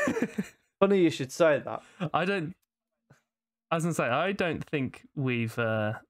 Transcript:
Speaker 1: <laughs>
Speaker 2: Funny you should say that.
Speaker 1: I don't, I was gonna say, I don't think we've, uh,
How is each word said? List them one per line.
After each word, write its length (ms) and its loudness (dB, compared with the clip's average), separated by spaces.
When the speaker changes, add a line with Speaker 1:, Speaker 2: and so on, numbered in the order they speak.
Speaker 1:
<laughs> 520 -10
Speaker 2:
Funny 220 4
you 80 6
should 220 -6
say 320 4
that. 180 -8
Speaker 1:
I 120 0
don't, 300 -4
I 60 2
was 80 0
gonna 100 0
say, 120 0
I 260 2
don't 320 -2
think 500 -4
we've, 440 0
uh, 360 0